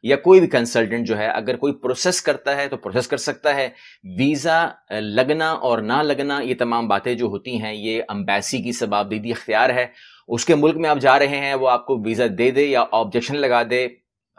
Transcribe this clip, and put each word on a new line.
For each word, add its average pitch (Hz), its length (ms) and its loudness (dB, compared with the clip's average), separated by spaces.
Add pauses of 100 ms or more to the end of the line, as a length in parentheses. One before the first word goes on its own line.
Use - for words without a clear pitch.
या 131 100 4
कोई 185 240 8
भी 170 80 4
कंसल्टेंट 117 580 0
जो 107 100 -2
है 107 140 -2
अगर 117 260 -2
कोई 139 160 -2
प्रोसेस 135 500 -2
करता 139 340 -2
है 143 120 -2
तो 135 100 -8
प्रोसेस 107 300 -4
कर 143 100 -2
सकता 143 360 -2
है। 135 200 -2 (320)
वीज़ा, 143 580 0
अ, - 360 -8
लगना 131 540 0
और 117 280 0
ना 120 200 0
लगना, 143 380 -2
ये 127 140 -2
तमाम 117 340 -2
बातें 104 300 -2
जो 117 100 -2
होती 104 300 -6
हैं, 107 160 -6
ये 110 260 -4 (120)
एम्बेसी 101 500 -2
की 117 120 -6
सबाबदीदी 104 560 -4
इख्तियार 113 420 0
है। 123 200 -2 (380)
उसके 135 260 2
मुल्क 151 200 4
में 160 140 -2
आप 147 80 2
जा 131 200 6
रहे 143 200 0
हैं, 139 180 -2
वो 131 120 0
आपको 123 300 2
वीज़ा 113 300 0
दे 117 240 2
दे 139 140 4
या 131 160 2
ऑब्जेक्शन 117 540 -2
लगा 123 280 2
दे, 123 340 -2 (420)